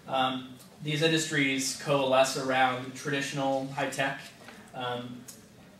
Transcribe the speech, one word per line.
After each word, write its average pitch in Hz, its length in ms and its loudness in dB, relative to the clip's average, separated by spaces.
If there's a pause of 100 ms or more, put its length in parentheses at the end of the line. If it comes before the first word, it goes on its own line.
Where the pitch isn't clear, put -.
Um, 131 440 0 (320)
these 147 200 0
industries 147 800 2
coalesce 135 520 4
around 131 580 2
traditional 135 800 -2
high 139 160 -2
tech, 135 300 -2 (540)
um, 123 440 -6 (600)